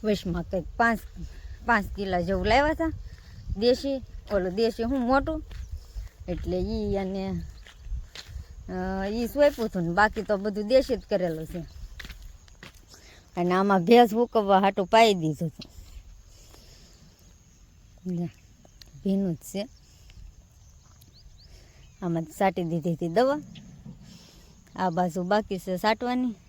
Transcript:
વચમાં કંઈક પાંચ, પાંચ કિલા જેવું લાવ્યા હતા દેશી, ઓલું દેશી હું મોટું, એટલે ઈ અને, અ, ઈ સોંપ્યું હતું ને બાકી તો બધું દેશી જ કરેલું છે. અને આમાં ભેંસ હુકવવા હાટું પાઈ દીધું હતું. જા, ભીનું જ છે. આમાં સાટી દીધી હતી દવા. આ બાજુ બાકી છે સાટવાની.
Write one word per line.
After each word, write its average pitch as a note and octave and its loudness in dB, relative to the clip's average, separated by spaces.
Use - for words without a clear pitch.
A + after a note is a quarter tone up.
વચમાં F3 0
કંઈક F3 -4
પાંચ, A#3 2
પાંચ A3 2
કિલા F#3+ 0
જેવું F#3 0
લાવ્યા C#4+ 6
હતા D#4+ 0
દેશી, B3 2
ઓલું F#3 0
દેશી A3 0
હું B3+ -2
મોટું, C#4 0
એટલે F3 -4
ઈ G3+ -2
અને, F#3+ -4
અ, F#3+ -4
ઈ A3 -2
સોંપ્યું C#4 2
હતું F3+ -2
ને E3+ 0
બાકી G#3 4
તો G3 0
બધું G#3 -4
દેશી C4 4
જ F3+ -10
કરેલું E3 0
છે. F3 -8
અને F3+ 2
આમાં F#3+ 4
ભેંસ A#3 10
હુકવવા G#3+ 4
હાટું G3 2
પાઈ A3 8
દીધું D#3+ -2
હતું. - -16
જા, F3 -6
ભીનું G3 0
જ - -16
છે. - -8
આમાં E3 -2
સાટી F#3+ 2
દીધી E3+ -2
હતી E3+ -4
દવા. C4 2
આ F#3 0
બાજુ F3+ -2
બાકી G3+ 0
છે F#3 -4
સાટવાની. A#3+ -2